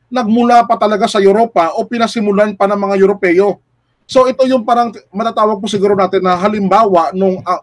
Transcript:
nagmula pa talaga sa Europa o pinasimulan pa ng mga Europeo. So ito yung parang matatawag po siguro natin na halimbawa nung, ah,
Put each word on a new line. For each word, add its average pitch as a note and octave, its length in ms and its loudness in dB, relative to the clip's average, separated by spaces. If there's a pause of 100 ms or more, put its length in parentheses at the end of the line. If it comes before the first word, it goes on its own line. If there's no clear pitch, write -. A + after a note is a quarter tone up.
nagmula A#3+ 560 2
pa A3+ 160 -2
talaga G#3+ 280 0
sa G#3+ 120 0
Europa G3 560 2
o A3+ 80 -4
pinasimulan G#3 720 -2
pa G3+ 120 0
ng G3+ 120 -2
mga G3 200 -2
Europeo. G3 600 0 (480)
So B3+ 200 2
ito C4 200 0
yung B3+ 160 0
parang A#3+ 280 0 (200)
matatawag G#3+ 480 -2
po G#3 80 -8
siguro G3+ 240 0
natin F#3+ 320 0
na F3+ 120 2
halimbawa G3 760 0
nung, F#3 320 -2
ah, F3 180 -4